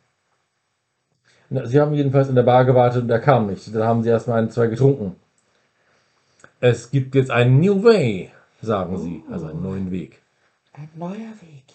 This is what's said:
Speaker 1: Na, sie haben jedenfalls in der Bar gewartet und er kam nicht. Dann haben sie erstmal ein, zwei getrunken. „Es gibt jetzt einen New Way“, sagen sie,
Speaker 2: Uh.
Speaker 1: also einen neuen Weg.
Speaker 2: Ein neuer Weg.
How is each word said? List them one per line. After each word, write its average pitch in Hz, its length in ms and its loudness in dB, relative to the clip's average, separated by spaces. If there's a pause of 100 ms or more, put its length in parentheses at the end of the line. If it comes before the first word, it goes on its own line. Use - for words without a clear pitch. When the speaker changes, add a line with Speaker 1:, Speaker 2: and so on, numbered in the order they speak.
(1500)
Speaker 1:
Na, 127 160 -6
sie 127 160 2
haben 147 120 0
jedenfalls 139 360 0
in 131 60 0
der 123 80 6
Bar 123 220 4
gewartet 123 380 2
und 113 60 -6
er 113 100 0
kam 120 280 2
nicht. 92 280 -10
Dann 110 80 0
haben 117 200 0
sie 117 60 -2
erstmal 113 320 0
ein, 113 100 -2
zwei 117 160 0
getrunken. 113 480 0 (1500)
„Es 120 300 0
gibt 131 240 -4
jetzt 131 160 2
einen 123 280 4
New 196 240 2
Way“, 123 480 2 (300)
sagen 92 360 -4
sie, 80 300 -10
Speaker 2:
Uh. - 60 -14
Speaker 1:
also 82 140 -10
einen 82 160 -12
neuen 95 280 -8
Weg. 90 300 -10 (520)
Speaker 2:
Ein 151 220 -20
neuer 208 460 -14
Weg. 151 340 -20